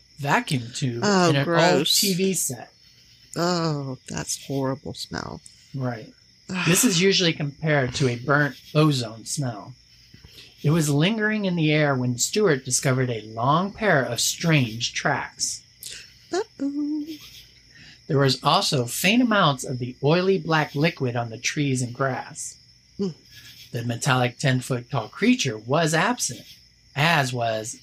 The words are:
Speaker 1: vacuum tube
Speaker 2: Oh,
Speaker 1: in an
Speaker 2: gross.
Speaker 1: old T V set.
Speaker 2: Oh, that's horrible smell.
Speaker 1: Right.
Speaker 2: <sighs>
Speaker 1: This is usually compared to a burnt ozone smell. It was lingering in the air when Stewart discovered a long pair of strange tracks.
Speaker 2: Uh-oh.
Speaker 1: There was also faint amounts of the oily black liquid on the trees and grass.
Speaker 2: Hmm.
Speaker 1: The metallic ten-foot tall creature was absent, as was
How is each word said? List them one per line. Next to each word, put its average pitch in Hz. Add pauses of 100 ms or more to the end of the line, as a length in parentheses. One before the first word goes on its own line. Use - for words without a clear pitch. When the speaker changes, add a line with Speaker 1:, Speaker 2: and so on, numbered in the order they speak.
(180)
Speaker 1:
vacuum 143
tube 120
Speaker 2:
Oh, 185
Speaker 1:
in 139
an 139
Speaker 2:
gross. 170
Speaker 1:
old -
T 196
V 190
set. - (640)
Speaker 2:
Oh, 160 (100)
that's -
horrible 135
smell. - (340)
Speaker 1:
Right. 123 (360)
Speaker 2:
<sighs> 185
Speaker 1:
This 180
is 185
usually 185
compared 143
to 135
a 120
burnt 139 (180)
ozone 120
smell. 123 (880)
It 143
was 156
lingering 214
in 180
the 156
air 147
when 123
Stewart 175
discovered 127
a 107
long 143
pair 180
of 120
strange 123
tracks. - (680)
Speaker 2:
Uh-oh. 294 (1000)
Speaker 1:
There 135
was 135
also 156
faint 202
amounts 190
of 135
the 123
oily 180
black 156
liquid 139
on 117
the 110
trees 135
and 120
grass. 131 (420)
Speaker 2:
Hmm. 190 (640)
Speaker 1:
The 117
metallic 120
ten-foot 127
tall 113
creature 196
was 151
absent, 170 (500)
as 143
was 113